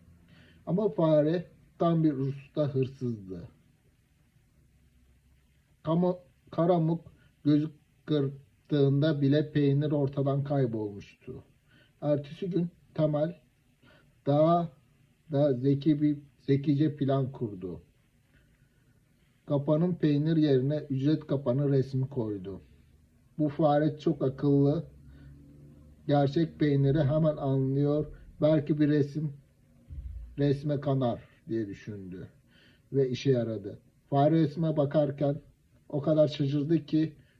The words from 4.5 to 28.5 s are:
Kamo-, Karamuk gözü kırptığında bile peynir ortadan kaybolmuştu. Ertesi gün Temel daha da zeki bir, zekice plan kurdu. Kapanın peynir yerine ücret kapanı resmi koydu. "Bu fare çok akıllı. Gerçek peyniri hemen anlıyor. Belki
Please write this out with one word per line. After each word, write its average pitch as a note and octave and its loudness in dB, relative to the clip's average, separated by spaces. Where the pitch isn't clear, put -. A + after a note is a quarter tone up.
Kamo-, F3+ 0
Karamuk E3 0
gözü D3+ 2
kırptığında C#3+ 0
bile C#3+ 2
peynir C#3+ 2
ortadan C#3 -2
kaybolmuştu. A2 -6
Ertesi D3 -4
gün F3 -2
Temel D#3 0
daha E3 4
da C#3+ 2
zeki C#3 2
bir, D3 2
zekice C#3 0
plan C3+ 0
kurdu. F#2 -8
Kapanın D3+ 0
peynir D#3 2
yerine C#3+ 2
ücret D3 -2
kapanı C#3 0
resmi C3 0
koydu. G2 -8
"Bu D3+ 0
fare D3 2
çok - -2
akıllı. C#3+ 2
Gerçek C#3+ 0
peyniri C#3 2
hemen D#3 2
anlıyor. C#3 0
Belki D3+ 2